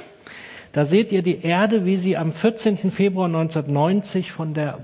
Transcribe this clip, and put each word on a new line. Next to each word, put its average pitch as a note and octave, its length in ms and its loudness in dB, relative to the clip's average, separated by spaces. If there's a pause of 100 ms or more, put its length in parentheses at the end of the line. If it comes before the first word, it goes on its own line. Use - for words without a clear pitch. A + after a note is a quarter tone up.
(720)
Da D3 120 2
seht G3+ 260 2
ihr F#3+ 120 2
die E3+ 200 -2
Erde, G3 420 2
wie F#3+ 120 2
sie F3+ 200 0
am D#3+ 160 -2
vierzehnten G#3+ 580 0
Februar F#3+ 380 0
neunzehnhundertneunzig D#3+ 1000 0
von D#3 240 -6
der D3+ 300 -4